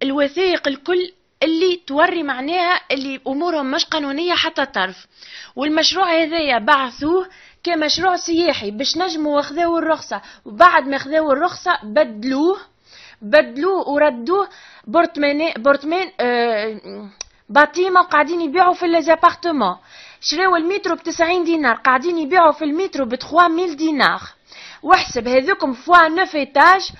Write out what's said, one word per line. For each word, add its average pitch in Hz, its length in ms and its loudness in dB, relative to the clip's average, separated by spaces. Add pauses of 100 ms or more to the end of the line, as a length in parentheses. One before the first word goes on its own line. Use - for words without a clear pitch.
الوثائق 294 640 0
الكل 359 440 -2 (320)
اللي 349 440 0
توري 330 360 0
معناها 320 580 -2 (100)
اللي 269 360 -6
أمورهم 285 440 -2
مش 320 140 -2
قانونية 311 480 -4
حتى 320 320 -2
طرف. 190 420 -6 (480)
والمشروع 311 580 0
هذايا 311 460 0
بعثوه 285 680 0 (340)
كمشروع 339 520 0
سياحي 330 560 -2
باش 254 260 -4
نجموا 320 380 -2
واخذوا 330 440 -2
الرخصة، 311 420 -4 (240)
وبعد 302 420 4
ما 277 100 -4
خذوا 294 360 -2
الرخصة 349 500 -2
بدلوه، 262 760 0 (600)
بدلوه 277 680 0
وردوه 294 600 0 (380)
بورتماني، 302 680 0
بورتمان، 285 640 0
آه، 220 920 -4 (400)
باتيمة 311 500 4
وقاعدين 320 420 2
يبيعوا 349 320 2
في 349 140 -4
ليزابارتمون. 320 880 2 (440)
شراو 359 340 0
المترو 349 400 -2
بتسعين 339 480 -2
دينار، 311 320 0
قاعدين 269 420 0
يبيعوا 320 340 4
في 311 140 -4
المترو 302 400 -2
بتخوا 285 420 0
ميل 330 280 -2
دينار. 269 460 0 (640)
واحسب 277 440 0
هذوكم 262 460 0
فوا 330 340 4
نوف 330 280 -2
ايتاج، 302 540 2 (100)